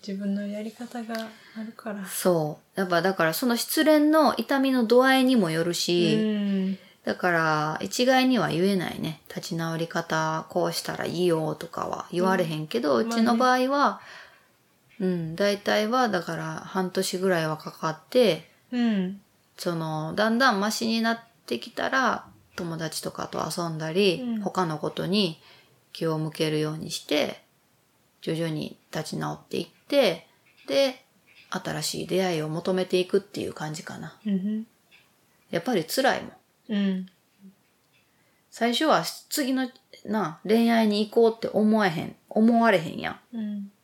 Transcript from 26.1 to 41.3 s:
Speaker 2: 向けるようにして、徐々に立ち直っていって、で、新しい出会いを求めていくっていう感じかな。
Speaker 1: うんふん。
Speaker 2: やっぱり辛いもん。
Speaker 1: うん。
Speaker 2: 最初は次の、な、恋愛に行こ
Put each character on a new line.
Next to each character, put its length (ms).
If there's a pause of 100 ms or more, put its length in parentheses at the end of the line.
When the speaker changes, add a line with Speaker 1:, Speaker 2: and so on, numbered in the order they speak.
Speaker 2:
向 120
け 200
る 100
よ 120
う 40
に 140
し 100
て、 420 (800)
徐 140
々 120
に 300 (140)
立 180
ち 60
直 180
っ 80
て 160
い 40
っ 40 (220)
て、 380 (420)
で、 360 (460)
新 320
し 220
い 20
出 180
会 120
い 60
を 60
求 240
め 140
て 120
い 80
く 120
っ 20
て 200
い 80
う 40
感 220
じ 80
か 160
な。 180 (100)
Speaker 1:
う 40
ん 80
ふ 100
ん。 180 (840)
Speaker 2:
や 100
っ 20
ぱ 120
り 100
辛 320
い 60
も 60
ん。 40 (360)
Speaker 1:
う 100
ん。 280 (1400)
Speaker 2:
最 220
初 140
は 180 (240)
次 240
の、 160 (380)
な、 400
恋 240
愛 180
に 180
行 60
こ 180